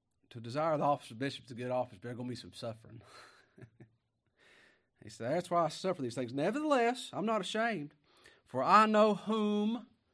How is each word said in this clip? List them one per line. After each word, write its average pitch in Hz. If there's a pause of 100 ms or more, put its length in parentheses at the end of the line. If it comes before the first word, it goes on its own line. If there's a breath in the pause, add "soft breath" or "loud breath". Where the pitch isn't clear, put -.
(320)
To 123
desire 147
the 165
office 143
of 110
bishop 135
is -
a 123
good 123
office, 123
but 120
there's 120
gonna 123
be 123
some 90
suffering. 113
<laughs> - (1900 soft breath)
He 104
said, 113
"That's 175
why 170
I -
suffer 180
these 120
things. 120
Nevertheless, 247
I'm 156
not 220
ashamed, 208 (540 soft breath)
for 127
I 196
know 214
whom 208 (280)